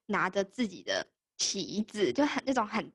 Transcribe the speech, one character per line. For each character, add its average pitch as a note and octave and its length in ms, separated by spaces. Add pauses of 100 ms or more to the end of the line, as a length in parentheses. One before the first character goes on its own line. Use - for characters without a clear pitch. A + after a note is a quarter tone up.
拿 F#3 240
着 G3 140
自 A3 240
己 E3+ 160
的 G2 220 (320)
旗 G3 440
子， G3+ 320
就 C#4+ 140
很， C#4+ 180
那 C4+ 80
种 A#3 140
很 G3+ 280